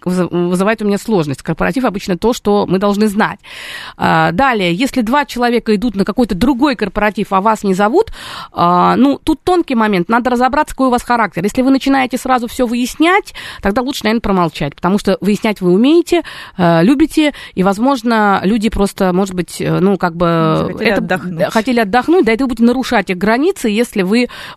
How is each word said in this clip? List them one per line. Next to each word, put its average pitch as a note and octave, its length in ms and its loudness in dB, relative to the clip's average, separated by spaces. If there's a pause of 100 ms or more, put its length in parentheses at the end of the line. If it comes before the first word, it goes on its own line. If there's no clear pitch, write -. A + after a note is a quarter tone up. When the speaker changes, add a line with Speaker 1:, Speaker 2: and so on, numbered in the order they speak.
Speaker 1:
выз-, F3+ 260 -2
вызывает F3+ 520 0
у - 20 -2
меня G3+ 140 0
сложность. D#3 420 -2
Корпоратив F#3 460 -2
обычно F#3 320 -4
то, A#3 160 0
что G3+ 320 0
мы F#3+ 120 0
должны G3+ 300 0
знать. F#3+ 300 -2 (580)
А, E3 360 2
далее, G3+ 420 0
если B3+ 260 -2
два B3 240 0
человека A#3 500 0
идут G#3+ 200 -2
на G3 100 0
какой-то G#3+ 300 0
другой A#3+ 420 2
корпоратив, G#3 560 -2
а F#3+ 80 2
вас A3 240 0
не F#3+ 80 2
зовут, G#3+ 400 2 (400)
а, F3+ 440 2
ну, C4 280 4
тут D#4 180 0
тонкий F4 320 0
момент, G#3+ 360 0
надо A#3+ 180 0
разобраться, B3+ 460 0
какой C4 140 0
у - 20 2
вас A#3+ 120 0
характер. A3 420 -2
Если B3 180 -2
вы C4 80 2
начинаете C4+ 480 0
сразу B3+ 280 -2
все B3 200 -2
выяснять, C4 640 0 (300)
тогда G#3 180 0
лучше, C4 240 -6
наверное, A3 160 0
промолчать, E3+ 540 -2
потому F#3+ 240 0
что F#3+ 240 0
выяснять G#3 400 -2
вы F3 100 4
умеете, D#4 520 4 (340)
э, E3+ 240 4
любите, C#4+ 500 2 (220)
и, F#3+ 80 -2
возможно, G#3+ 840 2
люди G#3+ 240 0
просто, G3 460 0
может F#3+ 200 -2
быть, F3+ 280 -6
э, D#3+ 180 0
ну, F#3+ 160 4
как E3+ 180 -4
бы E3+ 120 0 (420)
Speaker 2:
Захотели G#3+ 220 -2
Speaker 1:
это F#3+ 80 0
Speaker 2:
отдохнуть. F3+ 540 -4
Speaker 1:
хотели A#3 280 0
отдохнуть, B3 460 2
да, A3+ 60 4
это B3 140 0
будет A#3 200 0
нарушать A#3+ 440 0
их F3+ 60 -2
границы, A#3+ 520 0
если G#3 340 -2
вы A#3 260 0 (280)